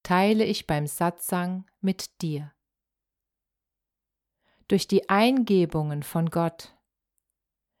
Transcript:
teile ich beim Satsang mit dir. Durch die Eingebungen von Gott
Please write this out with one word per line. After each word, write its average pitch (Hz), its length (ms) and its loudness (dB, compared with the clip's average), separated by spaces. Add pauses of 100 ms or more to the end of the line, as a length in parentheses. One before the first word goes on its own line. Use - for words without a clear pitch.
teile 202 440 2
ich - 220 -4
beim 147 180 0
Satsang 180 800 -4 (160)
mit - 400 -4
dir. 147 320 -6 (2250)
Durch 196 200 0
die - 220 0
Eingebungen 190 960 2
von 165 260 -2
Gott - 480 -4 (1040)